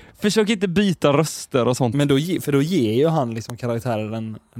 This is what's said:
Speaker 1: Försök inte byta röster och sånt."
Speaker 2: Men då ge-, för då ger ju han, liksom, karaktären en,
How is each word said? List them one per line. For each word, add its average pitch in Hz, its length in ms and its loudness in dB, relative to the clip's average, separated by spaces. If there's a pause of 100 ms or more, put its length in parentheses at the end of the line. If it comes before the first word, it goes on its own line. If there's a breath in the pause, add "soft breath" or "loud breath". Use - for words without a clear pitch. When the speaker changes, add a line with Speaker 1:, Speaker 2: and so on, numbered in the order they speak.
(200 loud breath)
Speaker 1:
Försök 208 300 2
inte 202 180 0
byta 170 460 2
röster 139 540 0
och 123 100 2
sånt." 120 180 0
Speaker 2:
Men 143 120 2
då 139 120 4
ge-, 156 220 -4
för 147 100 -6
då 139 100 2
ger 147 320 0
ju 135 140 4
han, 143 260 0
liksom, 113 240 -10
karaktären 113 560 -4
en, 110 240 -8 (220)